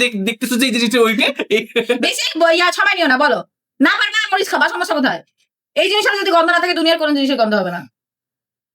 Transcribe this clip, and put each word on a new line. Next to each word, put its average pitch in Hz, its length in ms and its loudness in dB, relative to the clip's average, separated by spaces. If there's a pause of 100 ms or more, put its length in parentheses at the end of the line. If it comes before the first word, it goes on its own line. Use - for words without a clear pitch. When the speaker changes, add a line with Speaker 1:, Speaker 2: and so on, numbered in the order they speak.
Speaker 1:
দেখ-, 233 160 -2 (100)
দেখতেছো 233 300 -4
যে 269 80 2
এই 233 80 -2
জিনিসটা 233 300 0
ওইটা, 220 220 0 (280)
এই 226 60 0 (440)
Speaker 2:
বেশি 403 200 -4 (160)
বইয়া 330 260 4 (100)
সময় 403 200 2
নিও 330 160 0
না, 254 100 2
বলো। 247 160 2 (400)
না 330 200 4
পারবা, 415 200 -2 (120)
মরিচ 381 220 -2
খাবা, 294 200 2
সমস্যা 359 260 -4
কোথায়? 233 220 -2 (540)
এই 320 160 2
জিনিসটা 415 200 2 (100)
যদি 381 140 -2
গন্ধ 330 200 4
না 339 80 2
থাকে, 359 160 0
দুনিয়ার 330 220 2
কোনো 302 160 0
জিনিসের 269 240 0
গন্ধ 214 180 0
হবে 185 160 -4
না। 175 60 -10 (920)